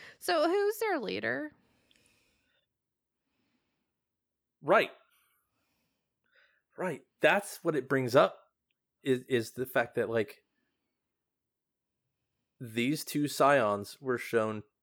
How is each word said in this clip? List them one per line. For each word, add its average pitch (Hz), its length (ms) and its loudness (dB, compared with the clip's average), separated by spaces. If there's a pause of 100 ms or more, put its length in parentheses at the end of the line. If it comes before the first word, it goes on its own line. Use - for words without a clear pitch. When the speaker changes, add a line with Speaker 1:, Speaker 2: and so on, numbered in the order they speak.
(200)
Speaker 1:
so 339 280 0
who's 403 300 0
their 403 220 -2
leader? 240 520 -4 (3000)
Speaker 2:
Right. 165 300 4 (1900)
Right. 165 240 -6 (200)
That's 170 420 2
what 165 120 0
it 127 140 -4
brings 131 260 2
up 180 220 4 (640)
is, 131 240 0
is 117 240 -2
the 127 140 -8
fact 123 300 -2
that, 110 140 -2
like, 113 320 -2 (2250)
these 120 460 -4
two 147 220 -2
Scions 120 720 2
were 127 160 -2
shown 110 460 -2 (200)